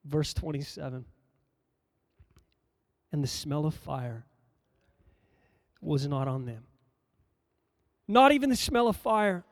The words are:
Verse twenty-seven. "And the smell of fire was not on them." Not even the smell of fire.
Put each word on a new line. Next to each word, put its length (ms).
Verse 280
twenty-seven. 720
"And 100
the 60
smell 380
of 100
fire 500
was 260
not 220
on 160
them." 200
Not 280
even 160
the 80
smell 320
of 80
fire. 540